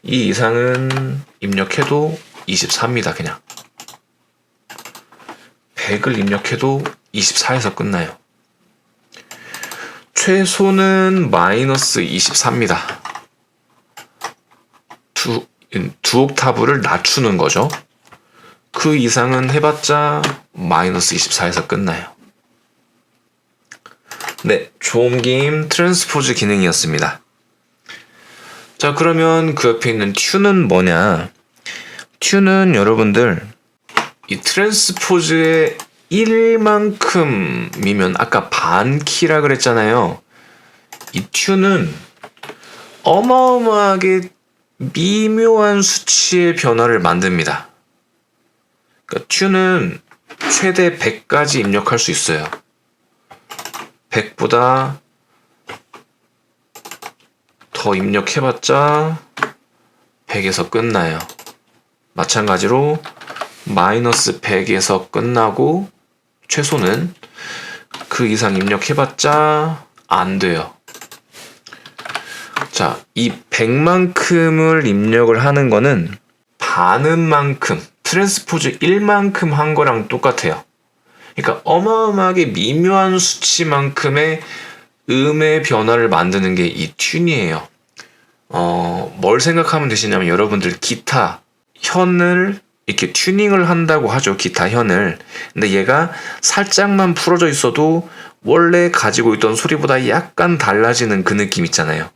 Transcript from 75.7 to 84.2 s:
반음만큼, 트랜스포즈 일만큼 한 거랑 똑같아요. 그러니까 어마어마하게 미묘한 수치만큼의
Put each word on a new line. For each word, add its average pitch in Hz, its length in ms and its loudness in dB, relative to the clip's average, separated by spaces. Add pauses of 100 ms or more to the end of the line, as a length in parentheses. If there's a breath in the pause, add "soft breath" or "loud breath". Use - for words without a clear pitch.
반음만큼, 143 1200 0 (220)
트랜스포즈 175 760 -2
일만큼 196 720 2
한 151 220 0
거랑 123 320 0
똑같아요. 117 560 -2 (720 loud breath)
그러니까 - 280 -2
어마어마하게 190 840 0
미묘한 175 720 0
수치만큼의 151 1200 -2 (680 loud breath)